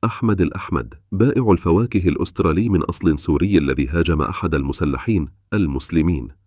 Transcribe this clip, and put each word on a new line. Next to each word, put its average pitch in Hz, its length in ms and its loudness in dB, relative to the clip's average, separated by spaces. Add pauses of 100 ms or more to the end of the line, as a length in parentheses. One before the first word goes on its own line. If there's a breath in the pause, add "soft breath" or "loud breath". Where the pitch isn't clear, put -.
أحمد 110 360 0
الأحمد، 73 520 -4 (180)
بائع 113 400 2
الفواكه 92 560 2
الأسترالي 87 640 0
من 92 120 2
أصل 78 380 0
سوري 95 380 2
الذي 67 300 0
هاجم 82 340 0
أحد 80 340 -2
المسلحين 71 720 -2 (260)
المسلمين 78 760 0 (200)